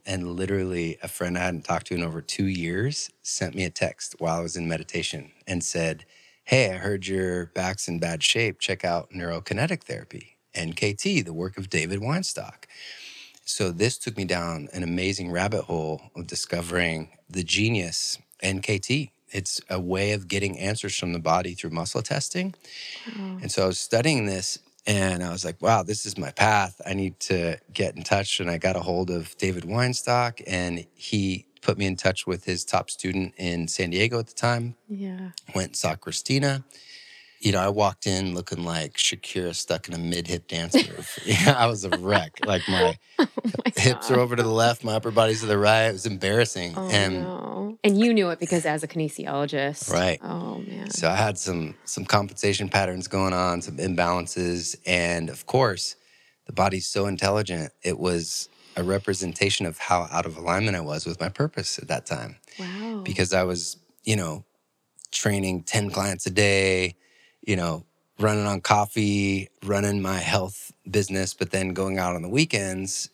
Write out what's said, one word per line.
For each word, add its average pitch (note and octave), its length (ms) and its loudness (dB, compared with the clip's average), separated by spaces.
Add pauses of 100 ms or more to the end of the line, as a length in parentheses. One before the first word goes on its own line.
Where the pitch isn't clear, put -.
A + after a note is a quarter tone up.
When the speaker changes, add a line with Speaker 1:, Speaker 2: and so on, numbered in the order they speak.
Speaker 1:
and F2 320 -4
literally F#2 640 0
a E2 60 -8
friend F2 280 -2
I F2+ 60 0
hadn't F2 220 -2
talked E2+ 220 -2
to F2+ 80 -4
in F2 80 0
over E2 180 -4
two - 260 -2
years F#2 600 -2 (140)
sent - 320 -4
me F#2+ 100 -2
a F2 40 -4
text - 500 -4
while E2 180 0
I E2+ 40 -2
was E2+ 140 -6
in E2+ 120 -4
meditation D#2+ 640 -4 (160)
and F2 160 -2
said, D#2+ 420 -2 (400)
"Hey, B2+ 260 4
I F#2 60 -6
heard F#2+ 300 -4
your F2+ 400 -2
back's F#2 420 -4
in E2+ 100 -2
bad E2 240 -2
shape. A2 360 2
Check - 260 -2
out E2+ 260 0
neurokinetic F#2+ 720 -4
therapy, - 540 -12 (160)
N E2 200 -4
K G2+ 200 0
T, F3+ 280 0
the E2+ 120 -6
work F2+ 240 -4
of G2 120 -8
David F2 300 0
Weinstock." - 640 -4 (800)
So F#2+ 260 0
this G2+ 260 2
took G#2+ 200 -8
me G2 80 -2
down E2+ 480 -2
an F2+ 100 -4
amazing F2+ 480 -2
rabbit G2 320 0
hole D#2 380 -2 (160)
of E2+ 100 -10
discovering E2+ 840 -2 (180)
the F2 140 -4
genius G2+ 720 0 (240)
N F#2+ 200 -2
K G#2 180 0
T. C3+ 320 -2 (180)
It's - 400 -6
a F#2 100 -2
way F#2+ 320 0
of G2 160 -4
getting G2 320 -2
answers G2+ 380 -2
from F2 160 -2
the E2+ 60 -2
body F2 340 2
through F2 180 -8
muscle E2 300 -2
testing. F3+ 520 -2 (640)
Speaker 2:
Wow. F#3+ 240 -8
Speaker 1:
And - 100 -6
so - 120 2
I F#2+ 40 4
was F#2 120 0
studying B2 460 2
this F#2 340 -2 (260)
and F#2+ 380 2
I F2 80 -4
was F2 140 -6
like, E2+ 160 -6
"Wow, G#2+ 220 6
this G#2 220 -4
is G2 120 -6
my E2 140 -4
path. G2+ 540 4
I F#2+ 80 -4
need F#2+ 280 -2
to E2+ 380 0 (140)
get F#2+ 220 0
in D2 80 -10
touch." G2+ 360 0
And F2 100 -2
I E2+ 80 0
got F#2 180 2
a F2+ 60 0
hold F2+ 280 0
of E2+ 280 -4
David F2+ 260 0
Weinstock A#2+ 840 0
and F2 380 -2 (100)
he F#2+ 500 0 (160)
put F#2 160 2
me G2 80 0
in F#2 120 0
touch - 300 0
with F2+ 180 -2
his F2+ 200 -2
top F#2 240 0
student F#2 480 -2
in F2 300 -2
San F2+ 240 -2
Diego A2+ 280 2
at A#2 80 -4
the - 60 -20
time. A#2+ 420 0 (140)
Speaker 2:
Yeah. F#3+ 420 -8 (240)
Speaker 1:
Went F#3 140 0
and - 80 -14
saw E2 180 0
Christina. C3+ 680 0 (760)
You G#2 120 4
know, G2 80 4
I F#2+ 100 4
walked G2+ 380 2
in F#2 260 0
looking F2 320 -6
like E2 300 -4
Shakira - 600 -2
stuck - 320 -2
in F2+ 60 -8
a F2 60 -6
mid-hip E2+ 480 -2
dance E2+ 360 4
move. - 380 -8
<laughs> - 40 -14
Yeah, A2 320 6
I A#2 100 6
was A2 180 0
a F#2 60 -2
wreck. F2+ 520 0
Like, F#2+ 240 2
my F2+ 300 2 (220)
Speaker 2:
<laughs> - 0 -
Oh - 320 0 (140)
my A#3+ 100 4
Speaker 1:
hips B2+ 340 4
are C3 60 6
Speaker 2:
God. B2 40 8
Speaker 1:
over B2 160 4
to A#2 80 4
the A2+ 60 2
left, A2+ 340 4
my A2+ 120 0
upper A2 160 0
body's A2 300 4
to A2+ 40 -4
the G#2 120 4
right. G#2+ 300 8
It A2 60 2
was F#2+ 140 -6
embarrassing. G2 720 2
Speaker 2:
Oh, F#2+ 120 -4
Speaker 1:
And G2 240 4
Speaker 2:
no. F#3+ 720 -6
And G3+ 160 6
you A#3 140 6
knew G3 180 4
it D#3+ 80 -6
because E3 260 2
as D#3 180 0
a D#3 40 -6
kinesiologist. D3 1040 -2
Speaker 1:
Right. F2+ 320 2
Speaker 2:
Oh, D#3 360 -6
man. - 300 -10
Speaker 1:
So E2 200 0
I F2+ 60 2
had G#2 220 2
some, E2 380 -2 (100)
some - 200 -6
compensation G2+ 640 2
patterns F#2 380 2
going F#2+ 260 2
on, F2+ 280 2
some D#2 160 -10
imbalances. F2 1000 0 (100)
And F2 440 2
of C2+ 160 -12
course, A#2 500 2 (520)
the - 60 -12
body's F#2+ 340 2
so G2 180 0
intelligent. G2 640 0 (120)
It F2 160 0
was E2+ 500 -2 (260)
a F2 80 -2
representation F#2+ 840 0
of D#2+ 100 -6
how F2 340 2
out E2+ 140 0
of E2 120 -8
alignment F#2 380 2
I F2 60 -2
was D2+ 240 -4
with E2+ 160 -6
my E2 80 0
purpose - 500 -2
at - 100 -12
that D2+ 180 -2
time. A#1 300 -6 (200)
Speaker 2:
Wow. G3+ 460 -6
Speaker 1:
Because F#2+ 300 0
I F#2 100 4
was, F2+ 340 -2 (260)
you A2 120 2
know, F2 280 -4 (680)
training F#2+ 520 0
ten G2+ 260 0
clients G2 360 -2
a F#2+ 60 -2
day, F#2+ 640 4 (500)
you G#2 100 2
know, E2+ 300 -2 (340)
running G#2 260 4
on G2+ 160 0
coffee, G2+ 880 4 (140)
running G2+ 380 2
my F#2+ 180 0
health F#2 520 -2 (180)
business, F#2+ 440 0
but - 180 -2
then F#2+ 180 0
going F#2+ 300 0
out F2+ 160 0
on E2+ 80 -4
the F2 60 -6
weekends G2 840 0